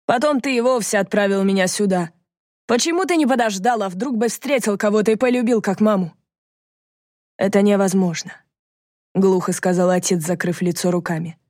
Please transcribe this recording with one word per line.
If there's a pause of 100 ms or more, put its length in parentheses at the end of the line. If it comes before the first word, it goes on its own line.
Потом
ты
и
вовсе
отправил
меня
сюда. (560)
Почему
ты
не
подождал,
а
вдруг
бы
встретил
кого-то
и
полюбил,
как
маму?» (1200)
«Это
невозможно», (840)
глухо
сказал
отец,
закрыв
лицо
руками. (120)